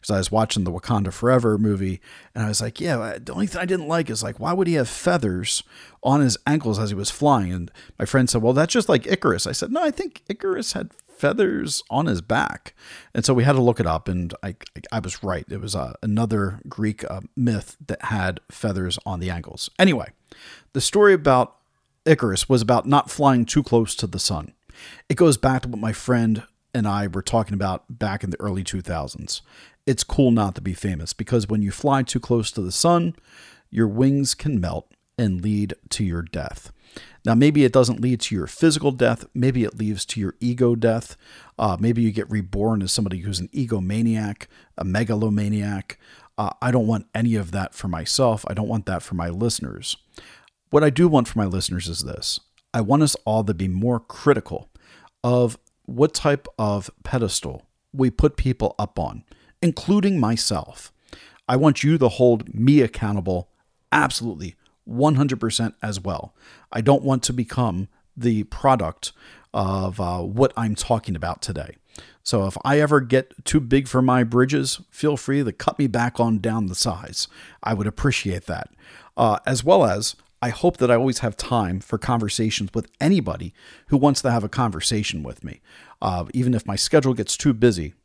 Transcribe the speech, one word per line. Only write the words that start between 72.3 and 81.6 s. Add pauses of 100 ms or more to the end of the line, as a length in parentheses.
if
I
ever
get (100)
too
big
for
my
bridges, (100)
feel
free
to
cut
me
back
on
down
the
size. (360)
I
would
appreciate
that. (480)
Uh,
as
well
as, (260)
I
hope
that
I
always
have
time